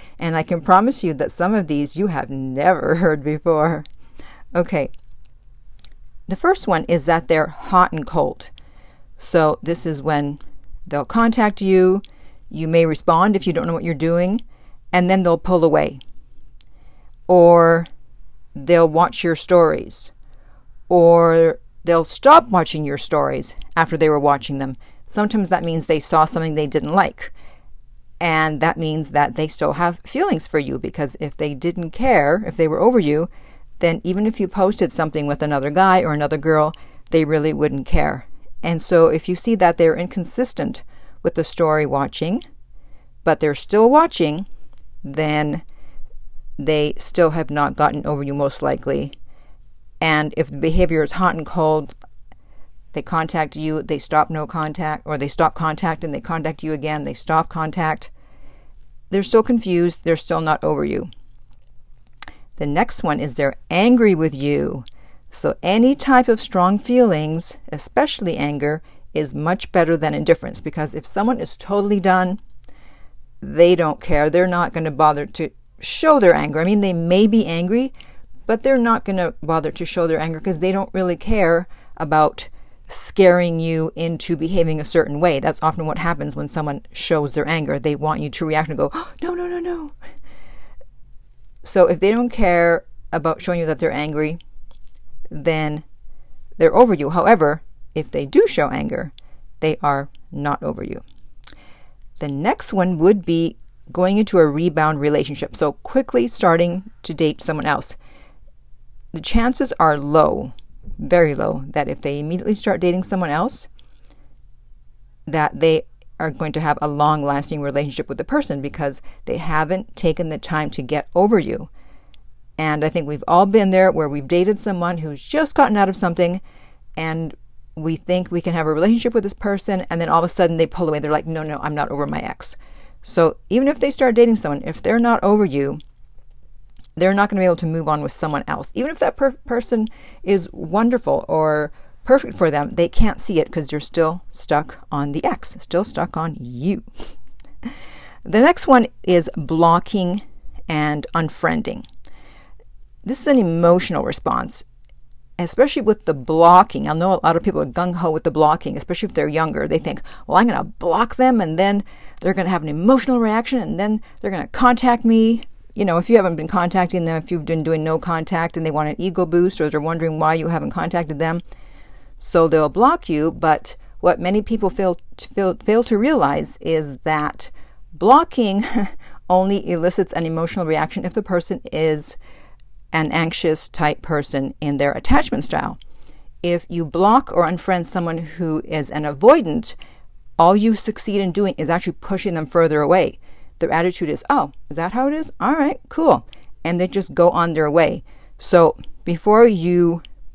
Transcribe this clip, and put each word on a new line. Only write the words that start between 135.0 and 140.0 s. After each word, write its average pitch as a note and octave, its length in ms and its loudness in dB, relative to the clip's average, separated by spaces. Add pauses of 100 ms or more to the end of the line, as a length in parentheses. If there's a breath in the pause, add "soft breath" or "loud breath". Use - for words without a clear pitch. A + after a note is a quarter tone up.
not A#3 240 4
over G#3 200 4
you, C#3+ 360 -2 (1120)
they're F#3 180 2
not G3+ 160 2
gonna G3 120 -2
be F#3 60 4
able F3 100 4
to E3+ 100 -6
move D#3+ 220 -2
on D3+ 120 0
with C#3+ 120 -6
someone D3+ 340 -4
else. - 280 -6
Even C4+ 180 -4
if - 80 -12
that - 160 0
per-, C#4 160 0 (120)
person A#3 440 -2 (340 soft breath)